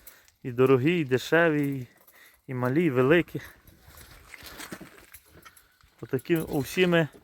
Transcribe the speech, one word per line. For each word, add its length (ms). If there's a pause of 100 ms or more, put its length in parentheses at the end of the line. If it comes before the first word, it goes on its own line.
(420)
і 100
дорогі, 480
і 40
дешеві, 760
і, 80 (600)
і 80
малі, 300
і 60
великі. 500 (2500)
Отакі 360
усі 500
ми, 220 (160)